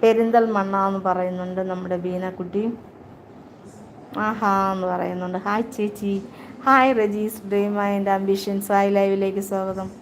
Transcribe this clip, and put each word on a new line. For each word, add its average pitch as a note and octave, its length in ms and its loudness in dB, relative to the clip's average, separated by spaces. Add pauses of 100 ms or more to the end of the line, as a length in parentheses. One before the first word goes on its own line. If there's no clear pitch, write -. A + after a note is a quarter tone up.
പെരിന്തൽമണ്ണ A3+ 720 4
എന്ന് G3 220 2
പറയുന്നുണ്ട് F#3 640 -2
നമ്മുടെ F#3 360 -4
ബീനക്കുട്ടി. F#3 760 -4 (1400)
ആഹാ G3+ 560 2
എന്ന് F#3 140 -2
പറയുന്നുണ്ട്. F3+ 500 -2
ഹായ് G3+ 260 -2 (140)
ചേച്ചി. G3+ 440 -2 (440)
ഹായ് C4 300 6
റജീസ് G#3+ 520 0
ഡ്രീം G3+ 340 0
ആൻഡ് G3+ 280 0
ആംബിഷൻസ്. G3 640 0
ഹായ്, G3+ 240 4
ലൈവിലേക്ക് G3 440 2
സ്വാഗതം. F#3+ 520 -4 (100)